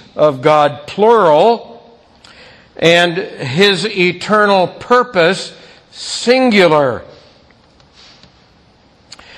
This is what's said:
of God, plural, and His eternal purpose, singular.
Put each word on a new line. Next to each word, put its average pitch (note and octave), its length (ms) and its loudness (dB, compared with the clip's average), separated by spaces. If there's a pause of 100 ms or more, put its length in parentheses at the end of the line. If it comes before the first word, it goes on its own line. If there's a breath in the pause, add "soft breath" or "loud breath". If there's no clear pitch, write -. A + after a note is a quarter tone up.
(160 loud breath)
of C#3+ 260 0
God, D3 460 0
plural, G#3 960 0 (920 loud breath)
and E3+ 400 2
His F#3+ 680 -2
eternal G3 800 0
purpose, G3 840 -2 (380 loud breath)
singular. F3+ 1120 0 (2250 loud breath)